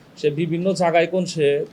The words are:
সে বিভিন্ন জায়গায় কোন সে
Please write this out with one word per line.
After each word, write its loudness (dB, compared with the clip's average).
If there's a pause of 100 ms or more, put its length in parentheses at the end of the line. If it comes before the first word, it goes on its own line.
(180)
সে 0
বিভিন্ন -2
জায়গায় 2
কোন -2
সে 0